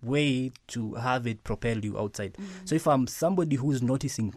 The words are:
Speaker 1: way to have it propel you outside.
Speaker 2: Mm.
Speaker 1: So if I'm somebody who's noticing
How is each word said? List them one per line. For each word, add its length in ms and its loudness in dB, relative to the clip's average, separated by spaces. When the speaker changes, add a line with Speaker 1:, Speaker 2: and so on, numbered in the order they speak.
Speaker 1:
way 480 2
to 280 -4
have 300 0
it 180 -4
propel 400 -2
you 140 -4
outside. 360 -4
Speaker 2:
Mm. 120 -10
Speaker 1:
So 100 0
if 100 2
I'm 220 6
somebody 480 2
who's 260 0
noticing 560 0